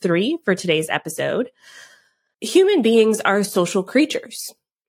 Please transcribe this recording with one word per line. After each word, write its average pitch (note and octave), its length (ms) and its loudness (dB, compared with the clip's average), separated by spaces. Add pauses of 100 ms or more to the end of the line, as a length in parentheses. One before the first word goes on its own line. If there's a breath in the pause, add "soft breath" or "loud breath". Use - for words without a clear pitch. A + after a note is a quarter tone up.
three G3 420 0
for G3 120 0
today's D#3+ 340 -2
episode. D#3+ 640 -4 (920 loud breath)
Human F#4+ 400 2
beings A3 400 4
are G3 240 0
social F#3 380 -2
creatures. - 720 -4 (340)